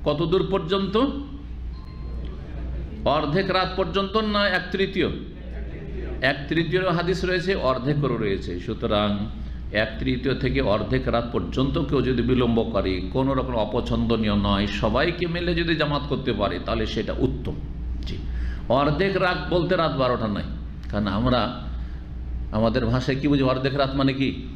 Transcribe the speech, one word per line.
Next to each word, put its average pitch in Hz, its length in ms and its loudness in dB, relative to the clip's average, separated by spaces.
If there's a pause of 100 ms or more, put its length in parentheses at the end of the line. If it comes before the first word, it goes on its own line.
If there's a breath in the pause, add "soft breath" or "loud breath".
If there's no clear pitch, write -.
কত 147 160 0 (120)
দূর 185 200 4
পর্যন্ত? 190 440 0 (2250)
অর্ধেক 156 340 0
রাত 180 240 2
পর্যন্ত 190 400 0 (180)
না 208 80 2 (160)
এক 175 140 0
তৃতীয়? 190 380 0 (1200)
এক - 80 0 (100)
তৃতীয় 165 340 2 (160)
হাদিস 175 220 0 (100)
রয়েছে, 185 220 0 (180)
অর্ধেকও 135 380 0 (160)
রয়েছে। 95 360 -2
সুতরাং 107 500 0 (760 loud breath)
এক 110 60 -2 (100)
তৃতীয় 127 340 0 (100)
থেকে 131 160 2 (140)
অর্ধেক 110 340 0
রাত 117 240 2
পর্যন্ত 127 440 0 (140)
কেউ 135 100 4 (100)
যদি 120 200 2
বিলম্ব 120 300 4 (140)
করে, 95 200 2 (200)
কোনো 135 200 2
রকম 127 220 0 (100)
অপছন্দনীয় 113 680 2 (120)
নয়। 101 180 4 (160)
সবাইকে 160 460 2
মিলে 175 320 0
যদি 170 160 2
জামাত 147 360 0
করতে 127 220 0
পারে 98 220 0 (100)
তাহলে 110 280 0
সেটা 104 200 -2 (120)
উত্তম। - 300 -2 (520)
জি, - 100 -4 (640 loud breath)
অর্ধেক 151 380 2
রাত 180 220 2 (100)
বলতে 175 260 2
রাত 165 220 2
বারোটা 123 300 2
নয়, 87 220 -2 (380)
কারণ 104 200 0 (100)
আমরা 123 240 4 (1080 loud breath)
আমাদের 113 340 2
ভাষায় 127 340 2
কি 147 80 -2
বুঝি? 139 160 4
অর্ধেক 127 320 2
রাত 135 200 2
মানে 139 180 4
কি? 135 160 2 (260)